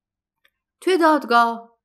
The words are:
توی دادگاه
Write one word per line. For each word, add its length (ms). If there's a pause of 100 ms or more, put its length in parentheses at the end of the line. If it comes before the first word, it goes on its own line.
(800)
توی 180
دادگاه 880